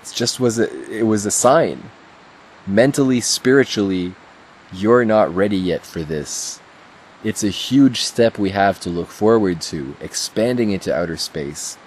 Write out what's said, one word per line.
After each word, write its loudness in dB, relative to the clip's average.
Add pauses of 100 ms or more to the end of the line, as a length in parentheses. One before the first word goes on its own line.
it -16
just -4
was 0
a, -4
it -2
was 0
a -2
sign. 2 (720)
Mentally, 2
spiritually, 0 (580)
you're 4
not 4
ready 0
yet -2
for -10
this. -8 (640)
It's -4
a 0
huge 2
step 0
we 0
have 0
to -8
look -6
forward 2
to, -10
expanding -4
into -4
outer -4
space. -10